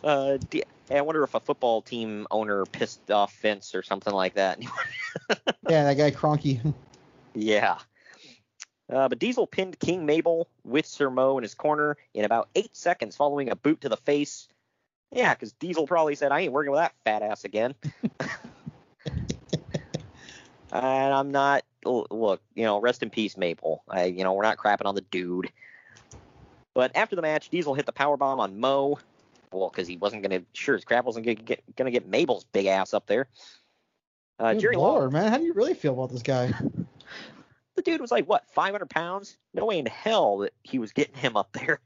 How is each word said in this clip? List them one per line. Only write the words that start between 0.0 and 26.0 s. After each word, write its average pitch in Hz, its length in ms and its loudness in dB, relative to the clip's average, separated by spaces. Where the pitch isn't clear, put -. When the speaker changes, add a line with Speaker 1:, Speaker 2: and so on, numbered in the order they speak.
Speaker 1:
Uh, 139 340 2
d-, 156 140 -2
I 143 120 2
wonder 151 220 0
if 131 120 -4
a - 40 2
football 117 420 0
team 110 500 -6
owner 104 340 0
pissed - 460 -6
off 101 280 2
Vince 104 360 -2
or 95 80 -2
something 98 300 -4
like 92 220 0
that. 95 300 0
<laughs> - 60 -12
Speaker 2:
Yeah, 151 160 6
that 143 100 4
guy 147 160 4
Cronky. 147 640 0
Speaker 1:
Yeah. 107 440 2
Uh, 131 160 4
but 120 120 -2
Diesel 233 280 0
pinned 190 320 -4
King 165 260 0
Mabel 165 440 2
with 139 200 0
Sir - 240 -2
Mo 131 280 2
in 123 60 -4
his 104 100 -8
corner 151 420 0
in 107 120 0
about 110 300 0
eight 220 200 -2
seconds 143 400 -2
following 143 340 0
a 101 60 0
boot 156 260 0
to 135 80 -4
the 110 60 2
face. - 540 -2
Yeah, 226 240 2
'cause 110 180 -14
Diesel 160 340 -2
probably 156 280 2
said, 139 180 2
"I 156 80 2
ain't 160 100 -2
working 139 200 0
with 143 100 2
that - 140 0
fat 107 160 2
ass 107 240 -4
again." 110 280 -2
<laughs> - 20 -6
And 135 400 2
I'm 139 180 0
not, 139 320 4
l-, 120 240 0
look, 107 320 0
you 113 80 -2
know, 104 160 2
rest 123 240 0
in 113 60 -6
peace, 107 280 -2
Mabel. 82 520 -2
I, 92 160 0
you 92 180 -2
know, 95 100 2
we're 98 100 0
not 110 140 2
crapping 104 300 0
on 101 80 -2
the 95 60 -2
dude. 90 500 -4